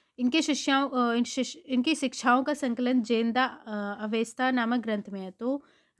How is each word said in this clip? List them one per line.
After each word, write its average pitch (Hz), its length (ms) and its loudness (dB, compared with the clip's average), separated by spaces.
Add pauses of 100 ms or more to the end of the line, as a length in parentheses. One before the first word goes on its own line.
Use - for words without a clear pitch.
(200)
इनके 254 220 2
शिष्याओं, 277 480 2
अ, 247 240 2
इन 240 100 2
शिष्य, - 360 -4
इनकी 262 360 0
शिक्षाओं 254 480 2
का 294 100 -2
संकलन 254 480 0
जेंदा, 233 440 2
अ, 208 580 -6
अवेस्ता 226 480 0
नामक 240 280 2
ग्रंथ 214 300 -2
में 196 120 -10
है। 185 100 -10
तो 269 320 -4 (360)